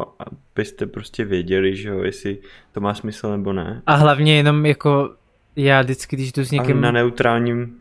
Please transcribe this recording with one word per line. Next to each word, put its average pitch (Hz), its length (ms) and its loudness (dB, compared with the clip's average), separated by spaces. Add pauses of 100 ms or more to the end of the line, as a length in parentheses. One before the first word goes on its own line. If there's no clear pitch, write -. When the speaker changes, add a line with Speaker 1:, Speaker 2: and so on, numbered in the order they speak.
(220)
Speaker 1:
abyste - 640 -8
prostě - 380 -10
věděli, 95 520 0
že 104 120 -10
jo, 95 140 -4
jestli 98 360 -6 (340)
to 104 80 -8
má 101 140 -2
smysl 104 360 -8
nebo 98 220 -4
ne. 87 340 -6
Speaker 2:
A 151 80 4
hlavně 151 420 4
jenom 147 300 4
jako 143 440 2 (460)
já 139 260 4
vždycky, 131 340 -4
když 131 160 -6
jdu 139 120 -2
s 123 80 -4
Speaker 1:
A - 20 0
Speaker 2:
někým 127 260 2
Speaker 1:
na 120 100 2
neutrálním, 120 920 0